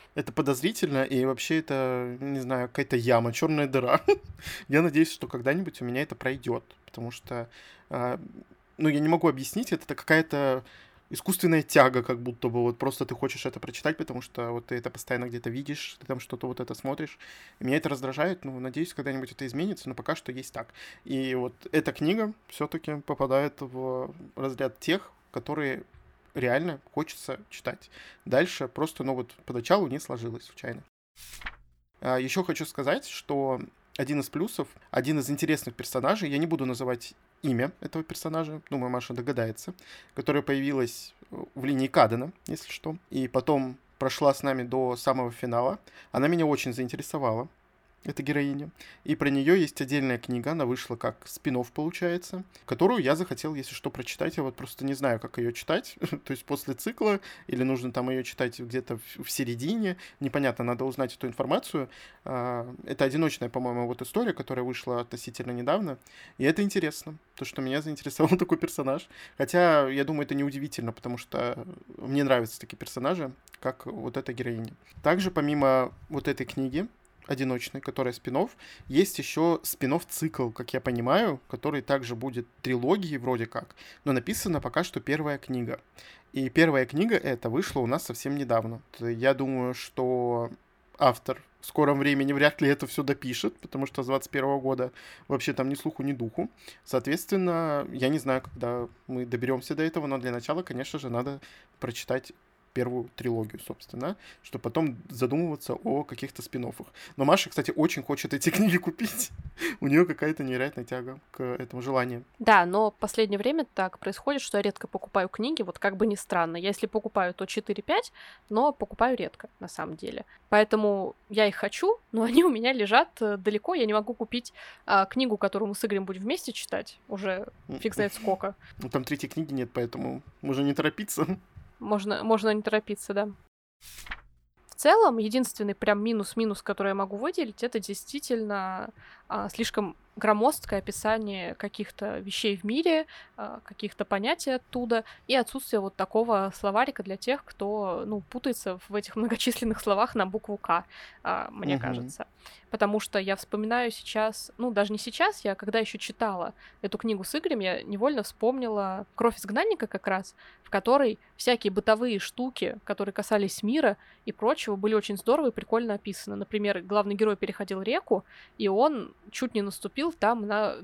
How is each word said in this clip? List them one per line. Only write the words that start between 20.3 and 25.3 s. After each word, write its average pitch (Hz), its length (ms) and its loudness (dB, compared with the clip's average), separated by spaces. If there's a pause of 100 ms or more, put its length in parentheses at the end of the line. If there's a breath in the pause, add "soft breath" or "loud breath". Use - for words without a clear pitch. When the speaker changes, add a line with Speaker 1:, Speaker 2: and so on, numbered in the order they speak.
Speaker 1:
есть 127 200 -12
так. - 200 -10 (320 loud breath)
И 131 300 -2
вот 123 180 -2 (180)
эта 156 220 2
книга 214 400 0 (160)
всё-таки 151 460 -6 (100)
попадает 139 560 0
в 131 520 -6 (220)
разряд 131 440 -4
тех, - 320 -2 (200)